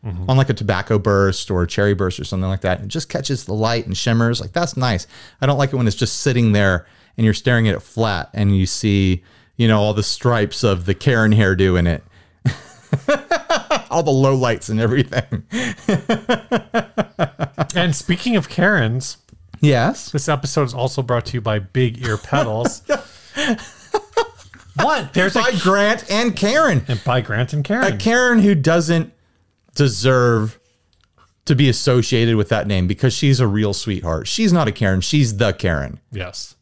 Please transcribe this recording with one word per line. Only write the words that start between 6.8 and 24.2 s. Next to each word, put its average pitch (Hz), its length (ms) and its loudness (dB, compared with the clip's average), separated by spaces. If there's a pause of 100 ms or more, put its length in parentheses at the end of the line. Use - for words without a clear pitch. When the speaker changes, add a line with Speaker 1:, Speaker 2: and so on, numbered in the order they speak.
Speaker 2:
and 113 60 2
you're 110 100 4
staring 117 340 2
at 98 60 2
it - 60 -4
flat 104 520 -2
and 101 240 2
you 95 100 4
see, 98 560 0 (340)
you 117 120 2
know, 107 120 4
all 107 140 0
the 104 80 -2
stripes 113 600 -2
of 95 220 0
the 98 80 0
Karen 110 380 2
hairdo 95 460 4
in 85 80 2
it. 82 160 -2 (440)
<laughs> - 1400 -4
All 165 120 0
the 147 80 0
low 135 240 4
lights 120 340 -2
and 110 120 0
everything. 127 680 0
<laughs> - 1400 -4 (840)
Speaker 1:
And 175 200 0
speaking 220 420 -2
of 165 120 0
Karens, 131 680 0 (420)
Speaker 2:
Yes. 147 500 2
Speaker 1:
this 143 180 -4
episode 143 360 0
is 123 100 -6
also 127 280 -4
brought 120 240 -2
to - 80 -12
you 123 60 -4
by 107 180 -2
Big 120 480 -2
Ear 110 100 -2
Pedals. 117 680 -4
Speaker 2:
<laughs> 294 60 -2 (1900)